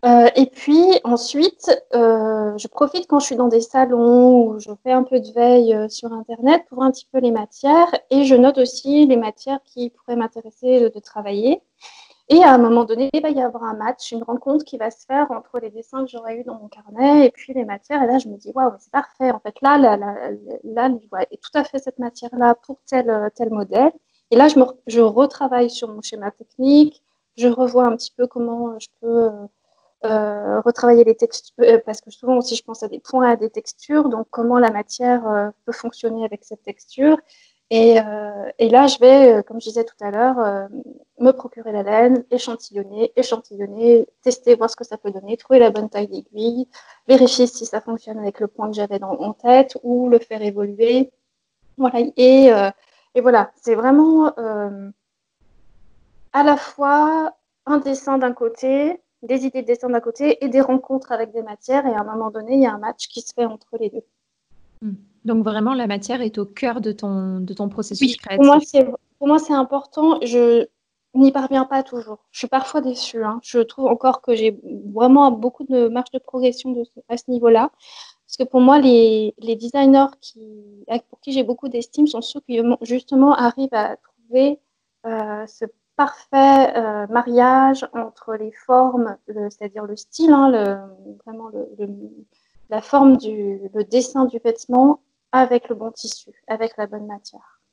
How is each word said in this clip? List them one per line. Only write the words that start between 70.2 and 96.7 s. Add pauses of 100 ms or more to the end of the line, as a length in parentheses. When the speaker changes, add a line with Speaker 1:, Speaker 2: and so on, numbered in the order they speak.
Speaker 1:
Je (480)
n'y
parviens
pas
toujours. (100)
Je
suis
parfois
déçue,
hein.
Je
trouve
encore
que
j'ai (360)
vraiment
beaucoup
de
marge
de
progression
de
ce, (100)
à
ce
niveau-là. (560)
Parce
que
pour
moi,
les,
les
designers (140)
qui, (640)
pour
qui
j'ai
beaucoup
d'estime
sont
ceux
qui, (180)
justement,
arrivent
à
trouver, (440)
euh,
ce (340)
parfait,
euh,
mariage
entre
les
formes,
le,
c'est-à-dire
le
style,
hein,
le, (480)
vraiment
le, (100)
le, (800)
la
forme
du, (140)
le
dessin
du
vêtement (300)
avec
le
bon
tissu, (180)
avec